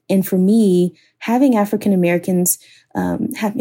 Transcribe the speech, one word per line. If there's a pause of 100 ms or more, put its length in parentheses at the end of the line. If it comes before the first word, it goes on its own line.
And
for
me, (220)
having
African
Americans, (380)
um,
ha-,